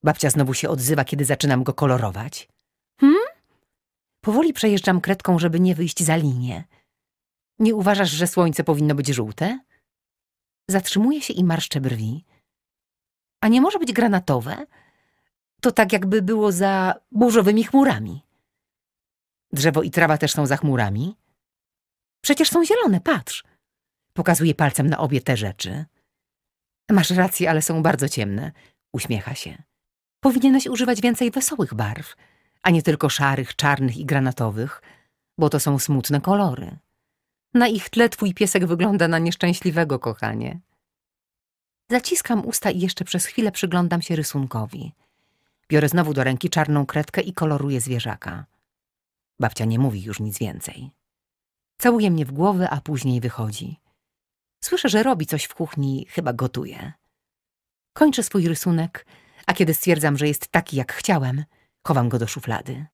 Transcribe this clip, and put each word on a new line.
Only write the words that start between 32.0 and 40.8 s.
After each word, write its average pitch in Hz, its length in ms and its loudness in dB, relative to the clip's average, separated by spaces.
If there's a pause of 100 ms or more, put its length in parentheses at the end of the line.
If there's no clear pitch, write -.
a 185 60 4
nie 170 120 6
tylko 151 280 2
szarych, 135 460 0
czarnych 135 420 0
i - 80 -8
granatowych, 127 760 -2 (560)
bo 156 120 4
to 147 100 0
są 139 200 0
smutne 143 420 0
kolory. 185 560 -2 (760)
Na 247 140 4
ich 226 220 -4
tle 233 200 4
twój 202 240 -2
piesek 190 320 2
wygląda 175 420 2
na 165 120 2
nieszczęśliwego, 165 800 0
kochanie.” 113 600 -6 (1300)